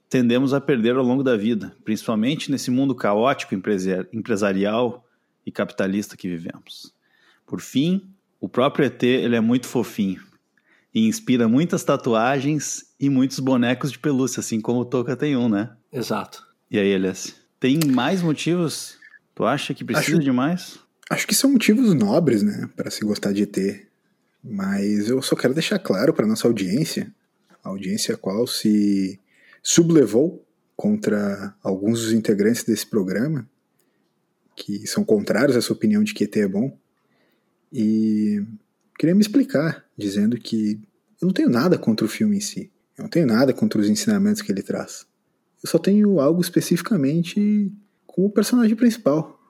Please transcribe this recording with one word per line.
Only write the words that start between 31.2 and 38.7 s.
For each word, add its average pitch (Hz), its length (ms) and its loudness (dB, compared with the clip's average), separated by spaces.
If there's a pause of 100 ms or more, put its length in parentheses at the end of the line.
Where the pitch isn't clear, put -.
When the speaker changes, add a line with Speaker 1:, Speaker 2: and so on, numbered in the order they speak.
Speaker 3:
alguns 101 400 -2
dos 113 120 0
integrantes 110 500 2
desse 110 240 -2
programa, 113 580 -2 (1080)
que 104 320 -10
são - 160 -2
contrários 110 540 2
a - 20 4
essa 110 140 -2
opinião 107 280 2
de 107 120 0
que - 100 -2
E 101 40 -2
T 110 120 -2
é 101 80 2
bom. 107 300 -4 (960)
E 107 680 0 (560)